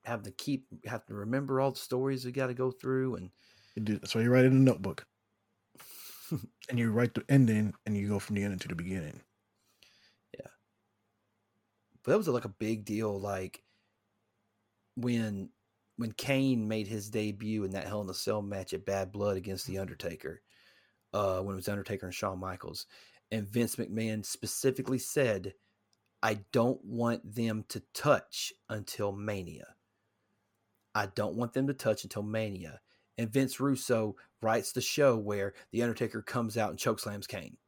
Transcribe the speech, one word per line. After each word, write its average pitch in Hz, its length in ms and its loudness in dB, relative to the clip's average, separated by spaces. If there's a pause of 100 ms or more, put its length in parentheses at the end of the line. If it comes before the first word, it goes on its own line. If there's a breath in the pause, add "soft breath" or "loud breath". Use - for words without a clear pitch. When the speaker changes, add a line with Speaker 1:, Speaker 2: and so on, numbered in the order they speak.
Speaker 1:
have 117 180 -4
to 104 80 -12
keep, - 360 -4 (180)
have 107 220 -6
to 104 60 -10
remember 131 480 -2
all 135 100 2
the 131 80 -8
stories 131 460 -2
we 123 60 -6
gotta 127 220 -2
go 127 180 0
through, 131 440 0
and 92 140 -8 (460 soft breath)
Speaker 2:
You 110 80 -2
do, 104 220 2
so - 140 0
you 117 120 6
write 127 140 10
it 131 60 10
in 135 60 8
a - 40 10
notebook. 98 480 4
Speaker 1:
<laughs> - 1300 -12 (300)
Speaker 2:
And 123 100 2
you 117 120 4
write 117 220 4
the - 160 -2
ending, 110 440 8 (120)
and 107 100 0
you 101 120 0
go 104 100 2
from 101 200 -2
the 98 60 2
ending 101 160 -2
to - 100 -8
the 92 60 -2
beginning. 85 460 -4 (1120 soft breath)
Speaker 1:
Yeah. - 140 -16 (1600)
But 127 100 2
that 196 40 6
was, 208 100 2
like, 123 180 2
a 107 40 -4
big 107 360 -2
deal, 104 340 0
like, 95 420 -4 (1300)
when, 113 540 0 (480)
when 113 160 -4
Kane 135 540 2
made 110 200 -2
his 104 240 -6
debut 107 540 -2
in 95 80 -2
that 95 120 -4
Hell 104 160 -4
in 98 80 -6
a 92 60 -8
Cell 107 260 -2
match 98 320 -6
at - 120 -6
Bad 98 260 -2
Blood 101 260 0
against 95 300 -6
The 95 100 -4
Undertaker, 85 640 -8 (720 soft breath)
uh, 95 280 2
when 98 120 -4
it 98 40 -4
was 92 120 -6
Undertaker 101 380 -4
and 90 80 -8
Shawn 95 240 -4
Michaels, - 480 -8 (440 soft breath)
and 107 160 -2
Vince 110 280 0
McMahon 110 500 -4
specifically 127 720 -2
said, 104 540 0 (680)
"I 107 280 0
don't 123 320 4
want 117 520 -2
them 110 340 -2
to 110 120 -8 (120)
touch - 600 0 (160)
until 104 420 -4
Mania. 98 640 -8 (1200)
I 104 120 0
don't 98 280 -2
want 117 180 -4
them 135 140 2
to 143 60 0
touch 113 300 0
until 104 200 -8
Mania." 104 580 -6 (380)
And 113 120 -2
Vince 131 280 2
Russo 123 560 2 (260 soft breath)
writes 110 300 2
the 127 100 -2
show 139 340 4
where 101 380 -2 (180 loud breath)
The 117 120 0
Undertaker 113 400 -2
comes 113 340 -2
out 107 140 0
and 87 80 -10
chokeslams 104 480 -2
Kane. - 300 -10 (100)